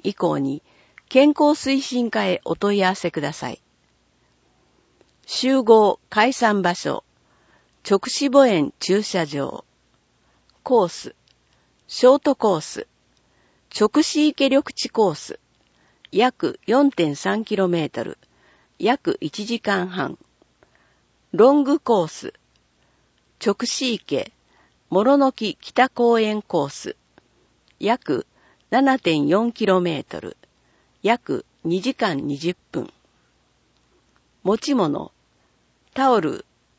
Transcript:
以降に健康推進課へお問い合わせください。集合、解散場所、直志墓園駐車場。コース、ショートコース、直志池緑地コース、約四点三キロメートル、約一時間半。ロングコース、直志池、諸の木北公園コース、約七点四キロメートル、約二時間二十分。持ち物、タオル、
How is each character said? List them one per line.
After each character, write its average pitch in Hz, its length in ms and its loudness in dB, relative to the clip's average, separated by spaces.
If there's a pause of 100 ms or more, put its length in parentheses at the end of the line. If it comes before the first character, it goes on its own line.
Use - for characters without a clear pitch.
以 202 100 -4
降 156 240 -2
に 139 260 -4 (460)
健 277 200 4
康 294 220 2
推 269 300 -2
進 240 280 -4
課 214 160 -2
へ 185 180 -2
お 165 120 -6
問 202 220 -2
い 190 60 0
合 185 60 2
わ 190 60 -2
せ - 160 -6
く 156 100 -6
だ 143 120 -4
さ 123 180 -10
い。 - 100 -16 (1600)
集 262 360 0
合、 220 380 6 (100)
解 233 240 2
散 208 280 0
場 175 140 0
所、 - 300 -6 (840)
直 196 180 2
志 - 220 -2
墓 269 180 6
園 170 320 0
駐 202 240 0
車 175 220 -4
場。 143 380 -8 (1000)
コ 226 220 2
ー - 40 0
ス、 - 260 -16 (720)
シ - 200 2
ョ 262 80 8
ー 285 40 2
ト 277 160 0
コ 196 220 0
ー 151 40 -8
ス、 - 260 -12 (920)
直 214 240 2
志 302 260 0
池 277 200 0
緑 269 240 0
地 - 160 -8
コ 208 220 2
ー 151 40 -6
ス、 - 240 -16 (720)
約 226 540 -2
四 269 260 2
点 151 240 -2
三 202 300 -4
キ 214 100 -6
ロ 190 120 0
メ 170 180 0
ー - 40 -6
ト - 140 -8
ル、 - 140 -12 (640)
約 - 420 -2
一 196 240 -8
時 233 140 -4
間 190 280 -4
半。 175 300 -8 (1120)
ロ 226 220 6
ン 294 100 4
グ 277 160 0
コ 208 240 0
ー 156 40 -6
ス、 - 260 -16 (1120)
直 214 220 -2
志 240 300 -4
池、 - 360 -6 (580)
諸 226 280 4
の 269 140 2
木 208 280 -6
北 - 300 0
公 233 300 2
園 214 220 -2
コ 147 240 -2
ー 139 40 -6
ス、 - 260 -12 (840)
約 196 480 -2 (420)
七 269 300 2
点 151 280 0
四 220 240 2
キ 220 140 -6
ロ 185 160 2
メ 165 180 -2
ー - 40 -10
ト - 160 -14
ル、 - 180 -14 (640)
約 208 440 -2 (180)
二 175 180 -2
時 254 140 -4
間 160 320 -4
二 143 100 -6
十 165 180 -6 (160)
分。 - 220 -8 (1500)
持 202 140 2
ち 285 180 -4
物、 156 360 -2 (840)
タ 262 180 2
オ 214 100 4
ル、 - 240 -4 (340)